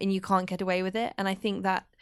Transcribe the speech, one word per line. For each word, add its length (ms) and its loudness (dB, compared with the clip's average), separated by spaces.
and 120 2
you 80 2
can't 260 2
get 140 -4
away 220 2
with 140 -2
it. 200 -2
And 120 0
I 60 0
think 280 -2
that 240 0